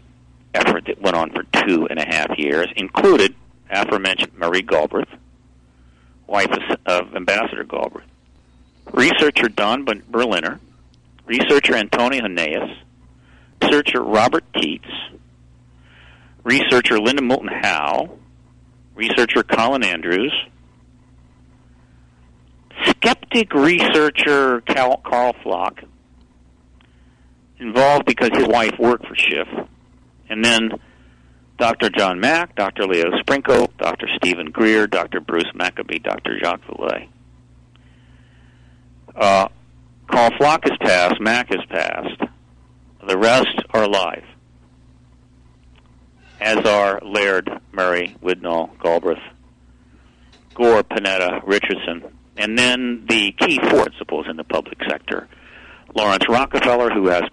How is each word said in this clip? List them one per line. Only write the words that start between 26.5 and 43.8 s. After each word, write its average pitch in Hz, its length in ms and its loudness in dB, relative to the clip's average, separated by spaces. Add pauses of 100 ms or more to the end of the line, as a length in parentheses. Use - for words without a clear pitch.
involved 135 460 4
because 127 300 0
his - 120 2
wife 113 320 2
worked 120 280 2
for - 80 -14
Schiff, - 340 -2 (800)
and 110 160 -4
then 113 260 2 (840)
Doctor 117 320 0
John 92 320 0
Mack, 160 360 -2
Doctor 101 300 -2
Leo 85 240 2 (120)
Sprinko, 139 460 2 (100)
Doctor - 380 -4
Stephen 87 340 -4
Greer, 110 360 4
Doctor 90 340 -2
Bruce 82 340 -4
Maccabee, - 460 -6
Doctor 50 420 -6
Jacques - 240 -4
Vallée. - 420 -6 (2000)
Uh, 98 340 4 (600)
Carl 120 280 4
Flock 151 320 4
has - 120 -2
passed, 90 400 2
Mack 117 280 0
has 92 220 -4
passed. - 520 -6 (840)
The 95 100 0
rest 117 460 2 (100)
are 110 120 2